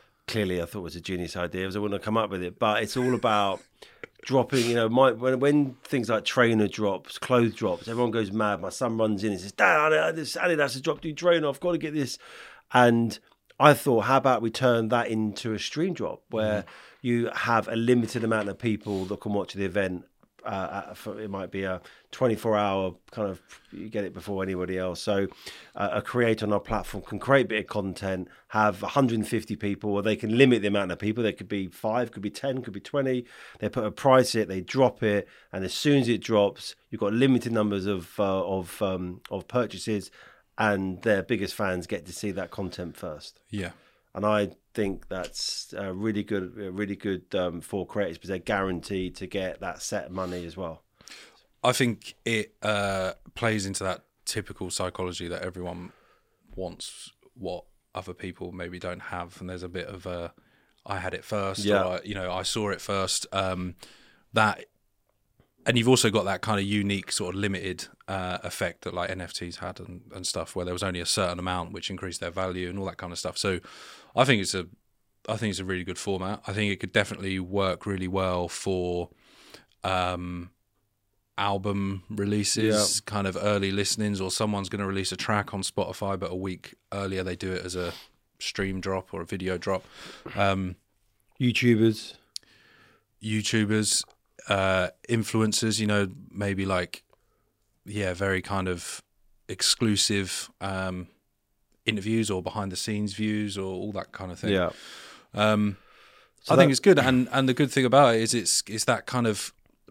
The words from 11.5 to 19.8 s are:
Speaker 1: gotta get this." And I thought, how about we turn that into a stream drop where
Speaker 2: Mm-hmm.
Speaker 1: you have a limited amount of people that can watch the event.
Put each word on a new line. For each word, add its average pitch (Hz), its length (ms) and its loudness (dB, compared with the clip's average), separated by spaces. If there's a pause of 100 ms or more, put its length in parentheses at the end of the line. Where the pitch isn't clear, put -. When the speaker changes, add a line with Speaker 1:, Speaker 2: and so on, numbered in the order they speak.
Speaker 1:
gotta 175 160 0
get 160 160 -4
this." 143 240 -2 (560)
And 117 440 6 (420)
I 143 140 10
thought, 120 280 4
how 127 160 4
about 123 240 4
we 113 100 0
turn 117 380 2
that 117 180 2
into 110 460 -2
a 104 60 -4
stream 170 340 -2
drop 110 360 -6
where 107 320 0
Speaker 2:
Mm-hmm. - 460 -12
Speaker 1:
you 120 260 2
have 113 360 2
a 113 60 -4
limited 117 480 4
amount 110 260 0
of 98 100 -8
people 104 460 -2
that 95 160 -6
can 104 120 -4
watch 98 200 -2
the 98 120 -4
event. 92 380 -2 (420)